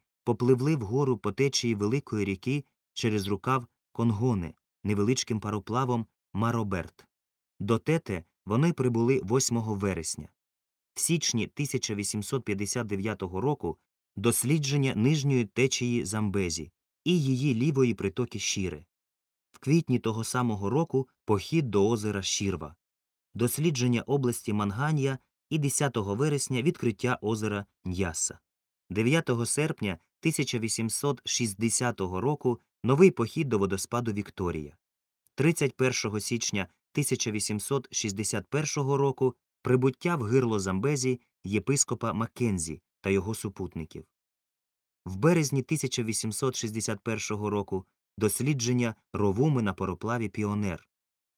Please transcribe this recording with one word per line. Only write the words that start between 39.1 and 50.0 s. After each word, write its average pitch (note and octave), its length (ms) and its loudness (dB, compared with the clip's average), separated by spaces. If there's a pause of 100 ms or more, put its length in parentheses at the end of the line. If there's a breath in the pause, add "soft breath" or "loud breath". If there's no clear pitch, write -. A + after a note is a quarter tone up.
прибуття C3+ 540 2
в C3 60 -4
гирло A2 380 2
Замбезі B2 600 0 (240 soft breath)
єпископа A2 680 0
Маккензі G2 720 -2 (180)
та G2 100 -2
його G2 240 2
супутників. F2 720 -8 (1000)
В F#2 120 -8
березні C#3+ 460 4
тисяча C3 400 -2
вісімсот A2+ 540 -2
шістдесят A2 440 -4
першого G#2 500 -4
року G2 360 -2 (320)
дослідження A#2+ 760 2 (180)
«Ровуми A2+ 500 2
на G2 100 0
пароплаві G#2 560 -4